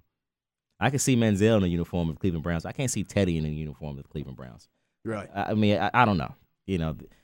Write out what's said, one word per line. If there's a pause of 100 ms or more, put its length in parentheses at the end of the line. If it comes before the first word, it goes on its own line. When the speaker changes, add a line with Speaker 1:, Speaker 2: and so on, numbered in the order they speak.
(800)
Speaker 1:
I
can
see
Manziel
in
the
uniform
of
Cleveland
Browns.
I
can't
see
Teddy
in
the
uniform
of
the
Cleveland
Browns. (360)
Speaker 2:
Right.
Speaker 1:
I,
I
mean,
I,
I
don't
know. (320)
You
know,
th-, (140)